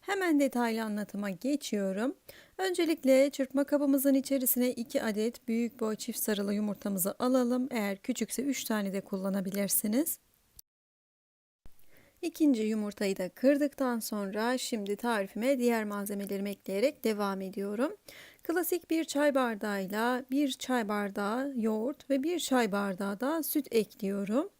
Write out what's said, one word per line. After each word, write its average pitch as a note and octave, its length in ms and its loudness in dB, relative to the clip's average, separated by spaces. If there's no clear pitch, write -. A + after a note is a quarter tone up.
Hemen F4+ 400 2
detaylı A#3 420 2
anlatıma G#3 480 -4
geçiyorum. G#3+ 840 -2
Öncelikle D#4 720 4
çırpma C4+ 340 -2
kabımızın C#4 500 4
içerisine B3+ 560 2
iki A#3 320 -4
adet A3 460 -2
büyük A#3 320 -2
boy A3 160 -2
çift - 220 -8
sarılı G3+ 360 0
yumurtamızı G3+ 640 -2
alalım. B3+ 520 2
Eğer G3+ 260 -2
küçükse A3+ 460 -4
üç C4+ 220 -2
tane G3+ 280 -2
de G3 80 -2
kullanabilirsiniz. G3 1160 0
İkinci D4 400 4
yumurtayı G#3 540 0
da F#3 120 -4
kırdıktan C4+ 680 2
sonra G#3+ 600 -2
şimdi G3+ 380 -4
tarifime A3+ 600 0
diğer A#3 260 2
malzemelerimi G3+ 680 -4
ekleyerek G#3 540 -2
devam G3+ 360 0
ediyorum. G#3 560 -4
Klasik F4 480 -2
bir D#4+ 140 2
çay D4 300 2
bardağıyla A3 960 0
bir C#4 200 2
çay B3 380 -2
bardağı G#3 680 -2
yoğurt A3 540 -2
ve C4+ 120 2
bir E4+ 160 0
çay A#3+ 340 2
bardağı G3 480 -2
da D4 220 0
süt - 280 -2
ekliyorum. G#3 880 0